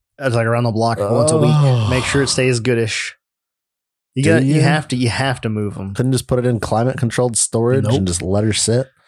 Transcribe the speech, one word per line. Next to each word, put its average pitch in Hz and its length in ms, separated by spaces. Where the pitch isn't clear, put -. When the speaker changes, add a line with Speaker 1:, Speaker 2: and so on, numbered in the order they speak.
Speaker 1:
It's 131 160
like 117 120
around 117 180
the 117 80
block 113 260
once 113 340
a 160 60
week. 151 140
Speaker 2:
Ugh. 127 380
Speaker 1:
Make 127 140
sure 139 180
it 123 60
stays 127 320
goodish. 117 540
You 131 80
Speaker 2:
Do 156 80
Speaker 1:
got, 160 140
you 139 100
Speaker 2:
you? 151 80
Speaker 1:
have 156 260
to, 131 80
you 123 140
have 131 320
to 117 80
move 104 260
'em. 98 160
Speaker 2:
Couldn't 123 200
just 123 140
put 127 120
it 123 80
in 120 120
climate 113 380
controlled 120 400
storage 117 480
Speaker 1:
Nope. 110 100
Speaker 2:
and 95 120
just 87 160
let 101 220
her 104 100
sit? - 340